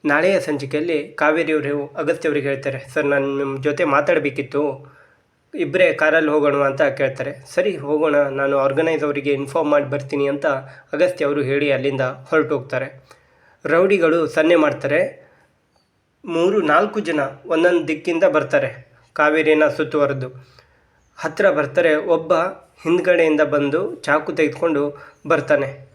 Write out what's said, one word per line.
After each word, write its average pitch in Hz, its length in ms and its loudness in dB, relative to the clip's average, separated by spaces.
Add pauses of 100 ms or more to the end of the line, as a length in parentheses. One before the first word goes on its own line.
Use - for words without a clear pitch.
ನಾಳೆಯ 165 340 2
ಸಂಚಿಕೆಯಲ್ಲಿ 151 720 -4
ಕಾವೇರಿ 156 400 0
ಅವರು 143 440 -4
ಅಗಸ್ತ್ಯ 165 320 -2
ಅವರಿಗೆ 143 180 -2
ಹೇಳ್ತಾರೆ, 135 320 -4 (140)
"ಸರ್, 147 120 -2
ನಾನು 139 320 0
ನಿಮ್ಮ 135 240 -4
ಜೊತೆ 147 220 -2
ಮಾತಾಡಬೇಕಿತ್ತು, 143 1080 -2 (640)
ಇಬ್ಬರೇ 165 380 2
ಕಾರಲ್ಲಿ 156 360 2
ಹೋಗೋಣ" 147 260 2
ಅಂತ 139 260 0
ಕೇಳ್ತಾರೆ. 135 540 -2 (200)
"ಸರಿ, 185 220 0
ಹೋಗೋಣ, 147 380 0
ನಾನು 139 420 0
ಆರ್ಗನೈಸ್ 143 460 0
ಅವರಿಗೆ 143 300 -2
ಇನ್ಫಾರ್ಮ್ 147 380 -2
ಮಾಡಿ 139 140 2
ಬರ್ತೀನಿ" 139 420 -4
ಅಂತ 143 180 -4 (480)
ಅಗಸ್ತ್ಯ 151 320 0
ಅವರು 143 160 0
ಹೇಳಿ 139 300 0
ಅಲ್ಲಿಂದ 131 300 -2
ಹೊರಟು 135 560 -2
ಹೋಗ್ತಾರೆ. 131 460 -8 (600)
ರೌಡಿಗಳು 165 640 2
ಸನ್ನೆ 160 280 4
ಮಾಡ್ತಾರೆ. 151 720 0 (1000)
ಮೂರು 180 360 0
ನಾಲ್ಕು 180 380 0
ಜನ 160 200 -4 (260)
ಒಂದೊಂದು 165 420 2
ದಿಕ್ಕಿಂದ 165 360 -2
ಬರ್ತಾರೆ, 143 640 0 (260)
ಕಾವೇರಿನ 156 540 4
ಸುತ್ತುವರೆದು. 139 920 -4 (600)
ಹತ್ರ 165 340 0
ಬರ್ತಾರೆ, 151 440 2
ಒಬ್ಬ 160 380 0 (480)
ಹಿಂದ್ಗಡೆಯಿಂದ 165 600 2
ಬಂದು 143 540 0
ಚಾಕು 156 380 -2
ತೆಗೆದುಕೊಂಡು 156 480 0 (460)
ಬರ್ತಾನೆ 143 680 0